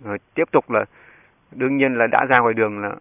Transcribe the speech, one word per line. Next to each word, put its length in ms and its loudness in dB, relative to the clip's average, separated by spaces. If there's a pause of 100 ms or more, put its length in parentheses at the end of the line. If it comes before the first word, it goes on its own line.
rồi 140 -8 (160)
tiếp 180 -2
tục 180 0
là 140 0 (680)
đương 260 -4
nhiên 180 0
là 120 2
đã 220 2
ra 100 6
ngoài 160 2
đường 240 -2
là 220 -8